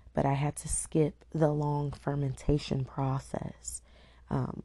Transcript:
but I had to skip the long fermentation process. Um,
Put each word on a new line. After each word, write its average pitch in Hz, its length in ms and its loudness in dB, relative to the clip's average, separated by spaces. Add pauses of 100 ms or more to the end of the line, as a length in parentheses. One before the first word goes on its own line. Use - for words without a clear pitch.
(120)
but 143 140 2
I 139 80 4
had 147 220 0
to - 120 -10
skip - 640 0
the 151 200 4
long 147 400 0
fermentation 143 920 0
process. - 960 -4 (480)
Um, - 360 -2